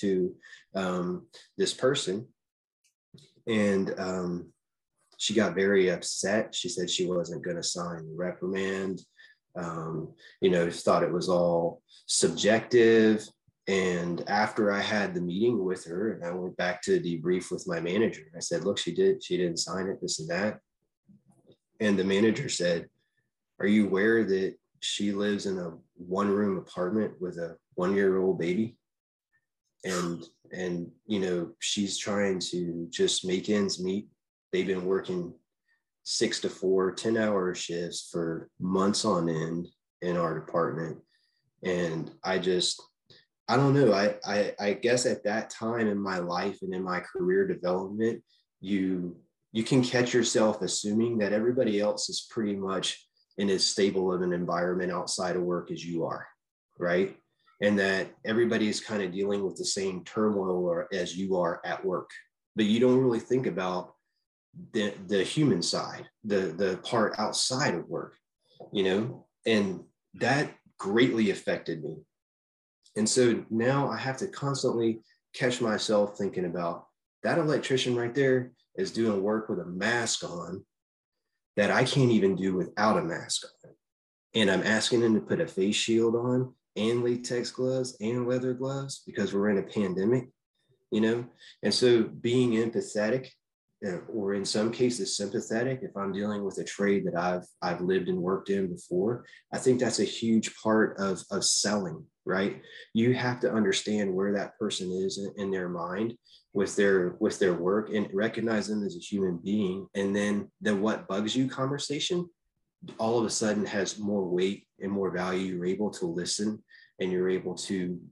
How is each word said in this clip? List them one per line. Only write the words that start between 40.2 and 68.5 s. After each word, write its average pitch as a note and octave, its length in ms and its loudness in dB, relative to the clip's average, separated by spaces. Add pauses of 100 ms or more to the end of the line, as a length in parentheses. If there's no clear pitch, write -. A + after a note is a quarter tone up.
department. D#2+ 600 -4 (640)
And E2+ 480 -2 (140)
I F#2 160 0
just, F2+ 420 0 (640)
I A#2+ 80 2
don't C#3 180 6
know. C3 180 6
I, G2+ 240 2 (100)
I, G2+ 340 0
I G#2 140 2
guess A#2+ 320 2
at A2 180 -2
that G#2+ 260 -2
time A2+ 360 -2
in G2+ 120 0
my F#2+ 200 -4
life F2 440 -4
and F#2 120 -4
in F#2 80 -2
my F2+ 180 -2
career F#2 460 2
development, F#2+ 760 0 (380)
you, F#2 560 0 (360)
you A2 100 0
can C3 200 4
catch B2 300 2
yourself A2+ 500 4
assuming A2+ 560 0
that G2+ 140 0
everybody A2+ 480 2
else G#2 280 0
is - 220 -8
pretty G#2 260 -2
much F#2+ 500 -4 (320)
in G2+ 100 0
as F#2 160 2
stable F#2+ 480 2
of F2+ 100 0
an F2+ 100 0
environment F2 600 0
outside F2+ 440 -2
of F2+ 60 0
work F2 280 -2
as D#2+ 140 -8
you E2 200 -2
are, - 220 -6 (520)
right? F#3+ 380 0 (440)
And G#2 180 4
that F#2+ 300 2 (160)
everybody A2 440 2
is G2+ 120 -2
kind G#2 220 -4
of F2+ 100 -4
dealing G2 320 -2
with F2 120 -4
the F2+ 80 -6
same F#2+ 400 -4
turmoil F#2+ 640 0
or, F2 260 -2
as F2 240 -4
you F#2+ 200 0
are F2 280 0
at F2+ 200 -6
work. F2+ 260 -4 (460)
But G#2+ 100 2
you A2 140 2
don't B2+ 180 6
really B2 220 2
think B2+ 260 0
about F2+ 480 -4 (800)
the, G#2 220 -2 (120)
the F#2+ 160 2
human G#2+ 400 2
side, - 440 -4 (180)
the, G2+ 160 2 (160)
the F#2 220 0
part G#2+ 400 0
outside B2 560 0
of E2 140 -6
work, - 280 -8 (560)